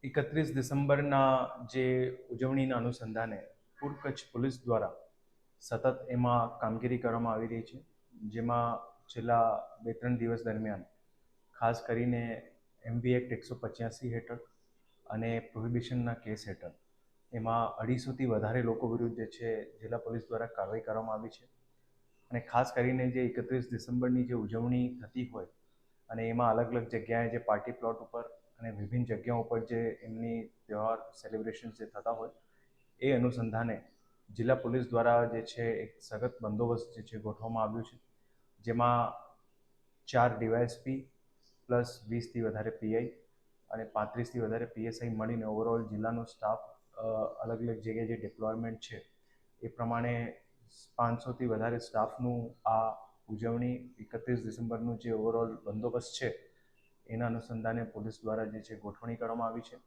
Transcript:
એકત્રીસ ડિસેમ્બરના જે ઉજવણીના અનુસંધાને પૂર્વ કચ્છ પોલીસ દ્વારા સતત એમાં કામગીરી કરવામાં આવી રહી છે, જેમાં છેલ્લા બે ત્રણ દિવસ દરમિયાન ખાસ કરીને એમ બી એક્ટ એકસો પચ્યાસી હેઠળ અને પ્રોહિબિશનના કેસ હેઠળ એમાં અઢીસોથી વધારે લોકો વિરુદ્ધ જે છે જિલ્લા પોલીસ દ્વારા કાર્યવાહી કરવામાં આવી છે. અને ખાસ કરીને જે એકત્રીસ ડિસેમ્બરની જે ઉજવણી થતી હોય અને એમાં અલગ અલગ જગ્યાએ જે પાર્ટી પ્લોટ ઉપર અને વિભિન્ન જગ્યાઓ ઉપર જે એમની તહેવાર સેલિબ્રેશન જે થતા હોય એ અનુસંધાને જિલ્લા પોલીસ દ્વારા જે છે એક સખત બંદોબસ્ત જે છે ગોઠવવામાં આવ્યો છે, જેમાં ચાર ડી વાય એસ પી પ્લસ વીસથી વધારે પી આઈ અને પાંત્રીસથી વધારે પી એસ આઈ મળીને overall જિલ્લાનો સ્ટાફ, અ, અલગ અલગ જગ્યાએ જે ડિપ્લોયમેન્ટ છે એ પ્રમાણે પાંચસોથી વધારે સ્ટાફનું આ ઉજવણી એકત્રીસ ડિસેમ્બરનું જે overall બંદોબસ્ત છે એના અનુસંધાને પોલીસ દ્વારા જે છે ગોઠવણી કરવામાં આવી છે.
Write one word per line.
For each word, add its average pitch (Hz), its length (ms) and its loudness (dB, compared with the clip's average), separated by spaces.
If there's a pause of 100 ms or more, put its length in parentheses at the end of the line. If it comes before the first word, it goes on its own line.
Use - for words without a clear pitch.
એકત્રીસ 143 500 0
ડિસેમ્બરના 135 960 4 (240)
જે 131 120 2 (440)
ઉજવણીના 131 480 2
અનુસંધાને 113 640 -2 (360)
પૂર્વ 143 240 -4
કચ્છ 143 280 -4
પોલીસ 127 320 0
દ્વારા 110 300 2 (680)
સતત 127 480 2
એમાં 120 500 4
કામગીરી 113 380 0
કરવામાં 117 360 2
આવી 113 140 -2
રહી 113 140 -4
છે, - 220 -12 (440)
જેમાં 117 520 2 (260)
છેલ્લા 117 400 4 (380)
બે 113 100 -2
ત્રણ 123 240 0
દિવસ 117 260 0
દરમિયાન 107 420 -2 (720)
ખાસ 117 260 2
કરીને 117 680 0 (320)
એમ 117 160 -2
બી 123 140 4
એક્ટ 123 180 2
એકસો 120 240 -6
પચ્યાસી 117 580 -6
હેઠળ 117 260 -6 (680)
અને 113 300 0
પ્રોહિબિશનના 120 760 -2
કેસ 110 340 -8
હેઠળ 90 240 -10 (640)
એમાં 113 420 2
અઢીસોથી 127 500 0
વધારે 113 360 2
લોકો 113 260 2
વિરુદ્ધ 117 280 0
જે 113 100 -4
છે 110 540 -6
જિલ્લા 117 180 -4
પોલીસ 117 300 -4
દ્વારા 113 180 -2
કાર્યવાહી 107 360 -4
કરવામાં 110 340 -2
આવી 110 140 -6
છે. - 160 -20 (840)
અને 120 80 0
ખાસ 127 340 2
કરીને 127 380 4
જે 127 140 2
એકત્રીસ 123 460 -2
ડિસેમ્બરની 123 520 2
જે 123 100 -2
ઉજવણી 120 680 0
થતી 123 260 -6
હોય 98 180 -8 (640)
અને 113 200 -2
એમાં 120 200 6
અલગ 117 200 4
અલગ 117 180 0
જગ્યાએ 117 420 0
જે 120 80 -2
પાર્ટી 110 340 0
પ્લોટ 113 240 -2
ઉપર 117 280 -8 (360)
અને 113 120 -6
વિભિન્ન 104 340 -2
જગ્યાઓ 117 360 -2
ઉપર 113 240 -2
જે 113 380 -2
એમની 113 440 -6 (200)
તહેવાર 110 300 0 (240)
સેલિબ્રેશન 110 480 -6
જે 110 160 -12
થતા 107 260 -4
હોય 113 180 -4 (720)
એ 135 100 4
અનુસંધાને 117 720 0 (480)
જિલ્લા 117 260 2
પોલીસ 123 320 0
દ્વારા 117 380 6
જે 113 160 -2
છે 117 420 -2
એક - 180 -14
સખત 113 400 -6
બંદોબસ્ત 117 540 0
જે 110 80 -12
છે 110 140 -12
ગોઠવવામાં 110 460 -2
આવ્યો 110 180 -2
છે, - 180 -12 (600)
જેમાં 120 520 4 (920)
ચાર 117 320 6
ડી 117 80 0
વાય 117 160 4
એસ - 200 -4
પી 131 260 -4 (580)
પ્લસ 120 400 0
વીસથી 117 340 -2
વધારે 107 280 0
પી 110 260 -2
આઈ 120 100 4 (640)
અને 110 140 -4
પાંત્રીસથી 113 560 -2
વધારે 113 260 0
પી 110 200 -6
એસ 113 180 -4
આઈ 120 60 -2
મળીને 113 360 0
overall 110 440 2
જિલ્લાનો 113 340 0
સ્ટાફ, 110 340 0 (400)
અ, 113 100 -2 (340)
અલગ 113 200 -2
અલગ 117 180 -2
જગ્યાએ 110 280 -2
જે 113 100 -2
ડિપ્લોયમેન્ટ 110 600 -4
છે - 320 -14 (500)
એ 117 60 -6
પ્રમાણે 120 680 0 (600)
પાંચસોથી 120 500 2
વધારે 117 320 2
સ્ટાફનું 117 800 -2 (100)
આ 113 240 4 (380)
ઉજવણી 117 720 -2
એકત્રીસ 113 440 -4
ડિસેમ્બરનું 113 540 -4
જે 117 140 -4
overall 113 520 2
બંદોબસ્ત 110 580 -4
છે - 280 -4 (600)
એના 113 160 -2
અનુસંધાને 113 580 -2
પોલીસ 107 400 -8
દ્વારા 110 220 0
જે 107 160 -8
છે 110 140 -12
ગોઠવણી 107 400 -8
કરવામાં 117 340 -2
આવી 117 120 -6
છે. - 140 -16 (120)